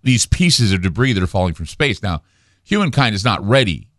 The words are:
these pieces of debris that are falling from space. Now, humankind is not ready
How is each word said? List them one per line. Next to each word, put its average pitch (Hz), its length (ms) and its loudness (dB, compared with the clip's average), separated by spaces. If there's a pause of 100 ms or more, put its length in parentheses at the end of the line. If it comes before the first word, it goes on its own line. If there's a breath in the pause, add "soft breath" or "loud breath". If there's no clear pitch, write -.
these 120 240 2
pieces 147 460 2
of 95 100 0
debris 98 300 0
that 95 100 0
are 90 60 -2
falling 90 280 -2
from 82 100 -10
space. - 360 -4
Now, 90 200 -4 (420)
humankind 139 520 0
is 98 100 -4
not 104 200 0
ready 101 540 0